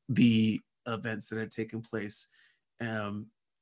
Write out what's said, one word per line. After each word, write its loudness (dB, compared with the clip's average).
the 6
events -6
that -6
had -6
taken -8
place, -8
um, -6